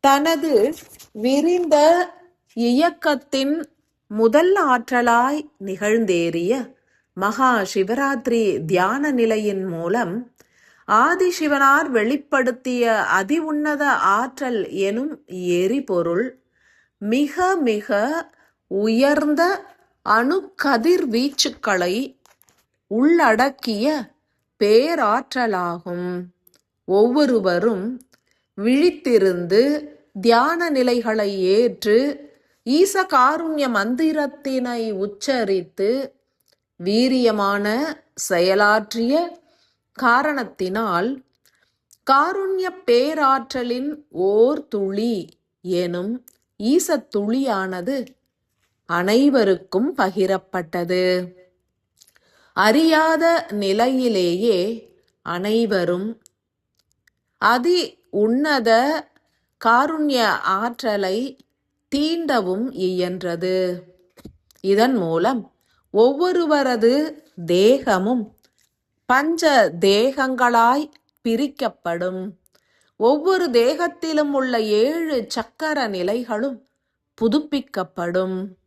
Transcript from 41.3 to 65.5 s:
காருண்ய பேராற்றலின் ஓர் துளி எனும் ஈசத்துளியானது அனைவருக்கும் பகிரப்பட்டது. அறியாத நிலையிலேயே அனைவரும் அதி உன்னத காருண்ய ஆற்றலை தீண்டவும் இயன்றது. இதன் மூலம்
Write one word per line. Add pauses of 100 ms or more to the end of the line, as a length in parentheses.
காருண்ய (180)
பேராற்றலின் (140)
ஓர்
துளி (320)
எனும் (380)
ஈசத்துளியானது (800)
அனைவருக்கும்
பகிரப்பட்டது. (1160)
அறியாத
நிலையிலேயே (300)
அனைவரும் (1160)
அதி (120)
உன்னத (960)
காருண்ய (180)
ஆற்றலை (580)
தீண்டவும்
இயன்றது. (800)
இதன்
மூலம் (380)